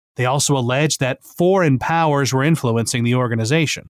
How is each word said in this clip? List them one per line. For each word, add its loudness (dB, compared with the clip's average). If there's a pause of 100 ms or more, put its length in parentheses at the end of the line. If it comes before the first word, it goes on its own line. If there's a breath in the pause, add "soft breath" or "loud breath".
(160)
They -2
also 0
alleged 0
that -4
foreign 2
powers 0
were 0
influencing 0
the 0
organization. -2